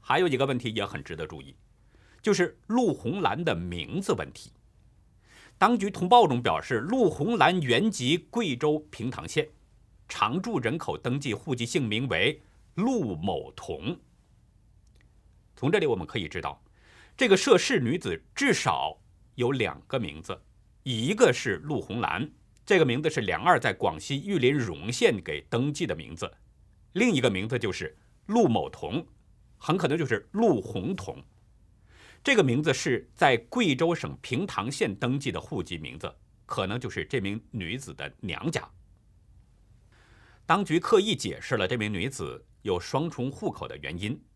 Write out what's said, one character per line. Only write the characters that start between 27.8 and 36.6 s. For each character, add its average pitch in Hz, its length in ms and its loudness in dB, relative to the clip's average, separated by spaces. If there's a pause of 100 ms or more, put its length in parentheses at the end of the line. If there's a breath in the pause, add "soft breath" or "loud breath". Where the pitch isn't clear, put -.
陆 214 240 4
某 104 220 0
彤， 104 360 -6 (520)
很 160 180 0
可 165 100 0
能 147 120 0
就 147 80 -2
是 110 260 -4
陆 190 300 2
红 110 340 -6
彤。 69 260 -12 (1000 soft breath)
这 277 120 2
个 208 100 6
名 127 180 2
字 151 100 2
是 - 420 -2
在 135 220 4
贵 180 380 0
州 165 200 2
省 139 260 -8
平 151 260 -4
塘 113 240 -4
县 113 240 -2
登 127 240 -2
记 135 140 -4
的 85 80 -4
户 - 220 -6
籍 87 160 -8
名 71 200 -12
字， - 160 -12 (300)
可 - 220 -4